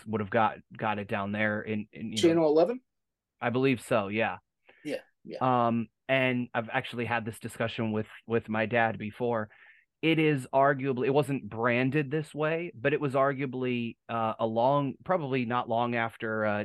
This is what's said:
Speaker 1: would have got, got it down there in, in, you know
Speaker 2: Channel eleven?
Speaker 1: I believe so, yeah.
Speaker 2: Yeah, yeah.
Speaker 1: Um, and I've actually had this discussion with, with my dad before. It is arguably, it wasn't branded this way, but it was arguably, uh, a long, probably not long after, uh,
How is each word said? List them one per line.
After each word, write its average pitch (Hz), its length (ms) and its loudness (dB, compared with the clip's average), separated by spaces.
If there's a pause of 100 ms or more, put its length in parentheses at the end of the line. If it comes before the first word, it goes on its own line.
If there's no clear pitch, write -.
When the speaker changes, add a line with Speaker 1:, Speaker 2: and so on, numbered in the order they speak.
Speaker 1:
would 107 140 -2
have 101 80 -4
got, 110 300 2 (180)
got 107 220 -2
it 101 100 -8
down 101 240 -4
there 107 300 0
in, 107 320 -6
in, 107 180 -10
you 110 80 -4
know 170 80 6
Speaker 2:
Channel 165 180 4
eleven? 165 340 4 (600)
Speaker 1:
I 123 80 0
believe 127 320 2
so, 104 280 0
yeah. 104 280 -2 (480)
Speaker 2:
Yeah, 147 160 -6 (240)
yeah. - 160 -12
Speaker 1:
Um, 117 480 2 (220)
and 127 420 0
I've 113 180 -2
actually 120 360 -4
had 117 180 -2
this 107 140 -8
discussion 113 520 -4
with, 107 160 -2 (200)
with 113 240 -2
my 110 160 0
dad 113 320 2
before. 110 500 -4 (540)
It 160 160 2
is 151 360 2
arguably, 135 520 2
it 135 80 2
wasn't 139 340 0
branded 123 640 2
this 151 240 -4
way, 160 440 -2
but 139 140 2
it 135 80 2
was 139 140 -2
arguably, 127 800 0 (140)
uh, 113 280 -2
a 113 80 0
long, 131 480 2 (100)
probably 135 420 -2
not 123 240 -2
long 120 240 0
after, 113 500 -2
uh, 104 200 0